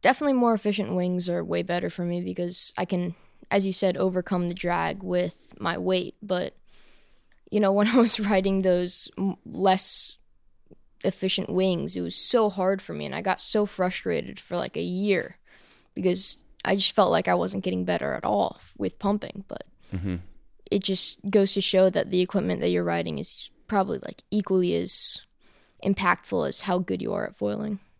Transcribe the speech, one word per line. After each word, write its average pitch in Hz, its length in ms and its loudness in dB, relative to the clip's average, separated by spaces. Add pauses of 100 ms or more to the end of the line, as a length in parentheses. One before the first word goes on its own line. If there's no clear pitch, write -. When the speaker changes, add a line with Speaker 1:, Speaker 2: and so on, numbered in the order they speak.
Speaker 1:
definitely 277 320 4
more 240 200 4
efficient 202 420 0
wings 180 340 0
are 170 140 -2
way 170 200 -2
better 180 260 -2
for 175 160 -6
me 175 160 -2
because 180 560 -4
I 185 80 -2
can 180 280 -2 (380)
as 196 140 4
you 190 80 0
said, 185 240 2
overcome 180 500 0
the 175 80 -4
drag 175 480 -2
with 180 560 -2
my 170 180 -2
weight. 180 460 0
But, 185 320 -2 (960)
you 208 80 2
know, 196 140 6
<laughs> 196 40 4
when 208 100 4
I 240 100 4
was 233 220 6
riding 196 440 2
those 180 540 2
m-, 190 280 0
less - 720 0 (880)
efficient 190 460 -2
wings, 180 460 0
it 185 60 -4
was 175 140 -4
so 220 340 2
hard 190 320 0
for - 120 -10
me, 147 120 -6
and 139 100 -6
I 165 60 -6
got 190 200 0
so 214 240 0
frustrated 185 760 -4
for, - 180 -10
like, - 200 -6
a 160 40 -4
year 185 560 -2 (560)
because 180 440 -2 (260)
I 196 120 2
just 196 200 0
felt 185 160 6
like 170 160 2
I 185 80 4
wasn't 185 280 -2
getting 185 220 -2
better 175 280 -2
at - 120 -6
all 202 340 0 (180)
with - 220 -4
pumping. 202 480 -4
But - 160 -10 (300)
Speaker 2:
Mm-hmm. 92 220 -2 (560)
Speaker 1:
it 196 120 2
just - 360 -2 (100)
goes 196 240 4
to 202 60 0
show 190 300 6
that - 220 -2
the 180 100 2
equipment 180 400 0
that 175 80 2
you're 175 160 2
riding 170 340 -2
is - 300 -10 (180)
probably, 196 380 0
like, - 260 -14
equally 185 440 2
as - 460 -2 (640)
impactful 180 640 0
as - 140 -4
how 180 180 0
good 185 220 -2
you - 120 -4
are - 120 -4
at - 100 -10
foiling. 208 440 -4 (200)